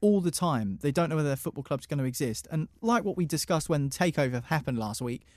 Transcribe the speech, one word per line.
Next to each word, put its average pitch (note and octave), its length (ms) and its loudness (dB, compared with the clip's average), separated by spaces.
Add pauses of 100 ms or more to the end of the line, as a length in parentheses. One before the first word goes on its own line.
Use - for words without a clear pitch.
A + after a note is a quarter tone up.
all G3+ 200 6
the E3+ 100 2
time. A#2 500 0
They C#3+ 100 0
don't E3 180 2
know D#3 80 0
whether D3+ 120 2
their C#3 80 0
football - 260 -6
club's C3+ 220 -4
gonna C#3+ 200 -2
exist. B2+ 460 -4
And D#3 160 -2 (140)
like A3+ 220 2
what G#3 140 -4
we F3+ 80 0
discussed D#3 440 0
when C#3+ 200 2
the - 60 -6
takeover C3 500 2
happened C#3 320 -2
last G#2+ 240 -4
week, B2+ 240 -6 (120)